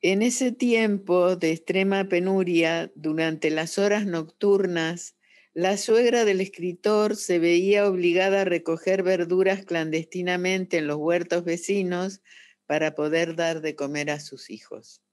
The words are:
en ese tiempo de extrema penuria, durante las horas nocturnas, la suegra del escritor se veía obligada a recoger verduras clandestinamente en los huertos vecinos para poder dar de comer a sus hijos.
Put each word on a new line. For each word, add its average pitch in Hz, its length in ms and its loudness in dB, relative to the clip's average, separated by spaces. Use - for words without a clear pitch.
en 196 180 2
ese 247 300 0
tiempo 202 840 2
de 165 160 0
extrema 190 560 0
penuria, 175 880 0
durante 160 540 -2
las 156 280 -4
horas 208 260 2
nocturnas, 175 1080 -2
la 185 220 2
suegra 233 480 2
del 190 160 2
escritor 202 720 0
se 185 240 0
veía 190 480 4
obligada 185 540 2
a 190 40 2
recoger 175 580 -2
verduras 185 600 2
clandestinamente 180 1120 -2
en 156 80 -2
los 147 100 -2
huertos 170 480 -2
vecinos 180 760 -4
para 151 280 -2
poder 160 420 -2
dar 165 240 -2
de 151 160 -6
comer 147 340 -6
a 147 80 -4
sus - 320 -18
hijos. - 520 -20